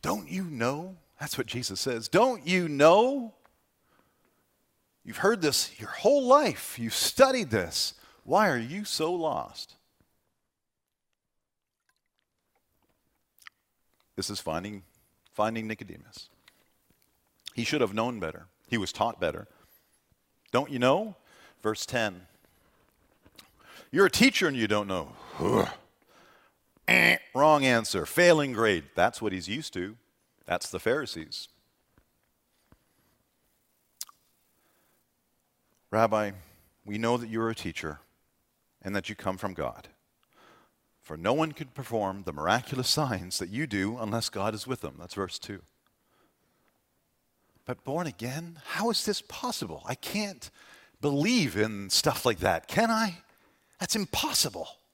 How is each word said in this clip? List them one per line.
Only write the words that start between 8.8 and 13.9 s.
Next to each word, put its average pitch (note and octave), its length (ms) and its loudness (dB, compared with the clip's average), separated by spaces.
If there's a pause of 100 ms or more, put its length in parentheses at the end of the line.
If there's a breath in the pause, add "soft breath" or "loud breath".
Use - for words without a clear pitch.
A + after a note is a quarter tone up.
so D#3+ 280 -4
lost?" B2+ 640 -6 (4000)